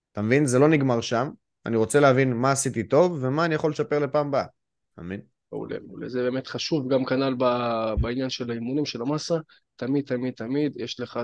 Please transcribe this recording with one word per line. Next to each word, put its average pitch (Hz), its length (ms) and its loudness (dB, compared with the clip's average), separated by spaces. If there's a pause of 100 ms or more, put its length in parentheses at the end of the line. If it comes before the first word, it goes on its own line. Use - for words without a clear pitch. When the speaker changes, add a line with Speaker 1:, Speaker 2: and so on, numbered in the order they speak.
(120)
Speaker 1:
אתה 104 100 -6
מבין? 131 240 4
זה 127 140 4
לא 147 80 6
נגמר 135 340 4
שם, 120 280 -2 (360)
אני 113 100 -2
רוצה 110 240 4
להבין 131 340 6
מה 127 180 2
עשיתי 123 320 0
טוב 151 400 2
ומה 147 220 0
אני 160 100 0
יכול 151 160 0
לשפר 147 280 -2
לפעם 143 280 0
הבאה, 135 180 0 (480)
אתה - 80 -18
מבין? 92 200 -10 (300)
Speaker 2:
מעולה, 107 260 -8 (100)
מעולה. 113 220 -12
זה 123 140 -2
באמת 127 240 -2
חשוב, 135 460 -4
גם 131 120 2
כנ"ל 135 320 0
ב-, 120 640 0
בעניין 127 280 -2
של 120 220 -6
האימונים, 123 340 -2
של 120 160 -6
המסה, 151 340 -2 (400)
תמיד, 139 300 -2
תמיד, 127 280 -4
תמיד, 135 440 -2
יש 120 220 -8
לך, 120 240 -8